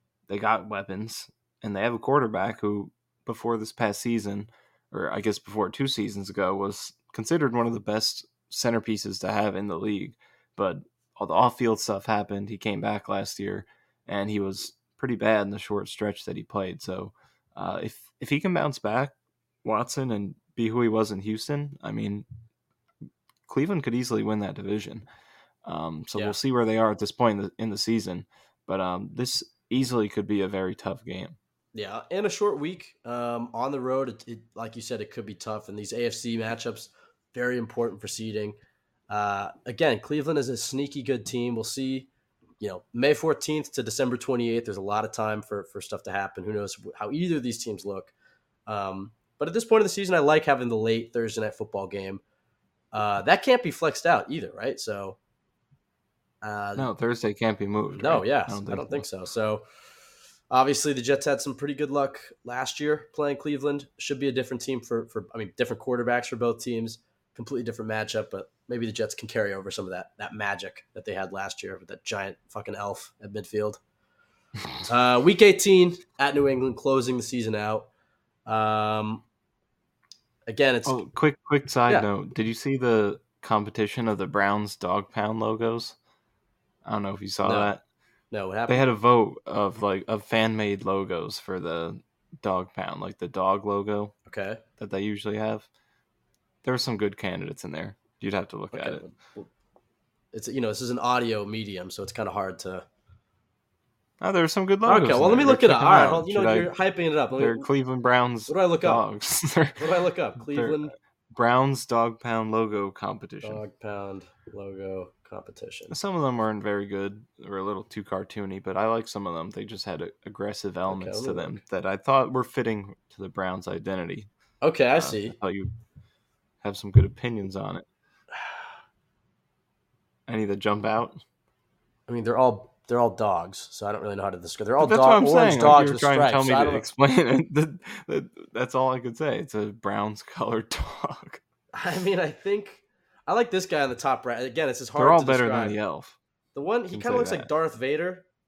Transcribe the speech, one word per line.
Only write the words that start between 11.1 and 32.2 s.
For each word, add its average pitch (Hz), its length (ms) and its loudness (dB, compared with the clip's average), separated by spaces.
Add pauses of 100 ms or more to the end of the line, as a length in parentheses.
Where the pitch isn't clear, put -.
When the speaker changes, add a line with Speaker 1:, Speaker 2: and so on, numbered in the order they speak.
Speaker 1:
all 101 100 -4
the 78 80 -2
off-field 113 460 4
stuff 98 260 -4
happened. 101 420 -2
He 107 100 -10
came 104 220 -4
back 107 280 -4
last 98 320 -6
year, 98 260 -6 (400)
and 101 240 -4
he 104 80 -2
was 98 360 -6 (220)
pretty 123 200 -4
bad 110 260 2
in 98 80 -4
the 101 80 -8
short 101 300 -6
stretch - 380 -6
that 104 100 -8
he - 80 -10
played. 92 360 -6
So, 95 320 -10 (440)
uh, 98 260 -6
if, - 180 -10 (200)
if - 100 -10
he 143 80 2
can 180 160 -2
bounce 147 240 0
back, 123 320 -2 (540)
Watson, 120 480 -2
and 101 240 -6 (180)
be 113 140 0
who 113 120 0
he 117 80 4
was 107 220 2
in 98 100 -6
Houston, 139 600 -6
I - 80 -8
mean, 104 340 -6 (1200)
Cleveland 160 360 -2
could 117 120 -4
easily 120 280 -2
win 107 180 -2
that 101 140 -6
division. 101 520 -8 (580)
Um, 80 420 -8
so - 120 -8
Speaker 2:
Yeah. 107 80 -2
Speaker 1:
we'll 104 80 -2
see 135 180 -2
where 120 120 4
they 110 140 2
are 113 120 6
at 104 80 -2
this 104 140 -4
point 110 280 2
in 101 60 -4
the, 92 120 -10
in 110 120 -4
the 98 80 -6
season. 104 480 -2 (400)
But, 95 140 -2
um, 92 320 -4
this - 300 -4 (280)
easily 120 380 0
could 101 180 -4
be 104 160 0
a 95 60 -2
very 95 260 -2
tough - 300 -8
game. - 320 -12 (380)
Speaker 2:
Yeah, 104 360 -10
and 202 160 -2